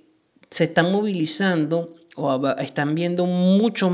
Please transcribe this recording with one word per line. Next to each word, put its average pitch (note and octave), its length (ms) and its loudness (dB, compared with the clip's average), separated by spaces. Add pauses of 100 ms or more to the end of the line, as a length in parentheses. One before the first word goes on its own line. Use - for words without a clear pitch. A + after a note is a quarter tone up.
(500)
se - 140 -2
están E3 300 2
movilizando E3+ 1000 -2 (220)
o C#3+ 160 -2
aba-, C3+ 220 0
están C#3+ 420 -4
viendo F3 300 -2
mucho, F#3 680 2